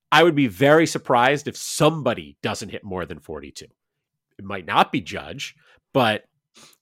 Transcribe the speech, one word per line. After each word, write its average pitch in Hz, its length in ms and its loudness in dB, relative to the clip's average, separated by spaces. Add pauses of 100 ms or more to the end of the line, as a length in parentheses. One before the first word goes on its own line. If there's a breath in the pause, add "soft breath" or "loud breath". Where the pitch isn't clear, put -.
(100)
I 151 120 6
would 170 120 4
be 143 120 2
very 139 400 4
surprised 135 600 0
if 113 80 -10
somebody 123 840 -2
doesn't 107 280 -8
hit 110 120 -14
more 92 220 -8
than 80 160 -12
forty-two. 73 460 -16 (720)
It 98 60 -16
might 98 200 -10
not 127 260 0
be 127 120 -6
Judge, 82 520 -14 (380 soft breath)
but 113 320 0 (580 soft breath)